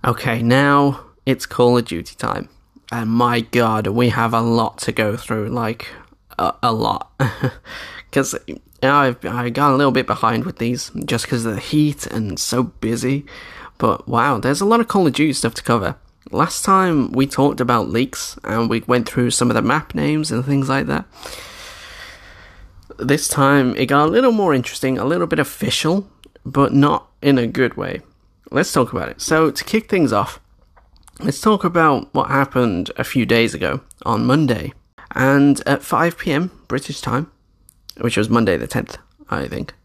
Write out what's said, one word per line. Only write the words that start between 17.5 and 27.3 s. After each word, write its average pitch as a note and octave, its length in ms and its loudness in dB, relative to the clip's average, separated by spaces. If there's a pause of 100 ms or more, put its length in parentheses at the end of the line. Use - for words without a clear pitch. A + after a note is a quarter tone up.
about A#2+ 280 2
leaks - 540 -4
and A2+ 260 -2
we A2+ 180 -2
went B2 200 2
through B2 240 0
some A#2+ 200 0
of A2 40 0
the A2+ 60 2
map C3 320 -2
names D3+ 380 -2
and A#2+ 120 -2
things C#3 240 0
like C3+ 200 -2
that. D3 180 -4 (1900)
This C3 300 0
time C#3 480 4
it C3 100 0
got C#3+ 220 4
a E3 40 0
little B3 200 4
more G3 240 2
interesting, C3 420 -2
a G#2+ 80 -2
little E3+ 220 0
bit D#3 100 -2
official, F3+ 720 -2 (340)
but C#3 300 0
not C#3+ 340 4 (140)
in C#3 160 4